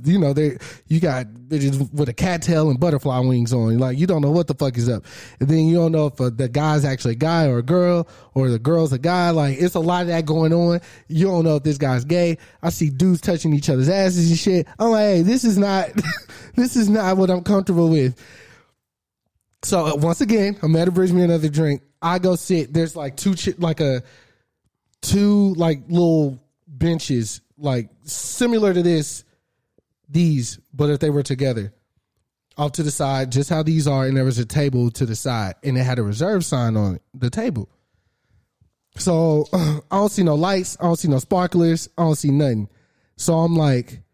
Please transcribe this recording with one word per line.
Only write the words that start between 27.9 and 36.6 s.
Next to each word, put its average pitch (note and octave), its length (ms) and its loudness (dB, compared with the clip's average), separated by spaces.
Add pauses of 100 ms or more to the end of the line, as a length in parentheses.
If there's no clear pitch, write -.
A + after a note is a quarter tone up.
similar A3 680 0
to F3 100 2
this, E3 400 0 (840)
these, D3+ 500 0 (140)
but D3 160 0
if C#3+ 120 0
they D3+ 100 0
were C#3+ 120 0
together, B2+ 520 -4 (840)
off D3 160 -2
to E3+ 100 -4
the D3+ 80 -2
side, C3+ 400 -4
just C#3 200 -2
how D#3+ 120 0
these D#3 240 0
are, C3+ 200 0
and C3+ 100 0
there C3 80 0
was B2 140 0
a A#2 80 -2
table B2+ 460 0
to - 120 -4
the A2+ 100 -4
side, G#2+ 480 -6
and C3 140 -2
it B2+ 80 0
had B2+ 140 -2
a A#2 40 -2
reserve D#3 400 -2
sign A#2+ 360 -2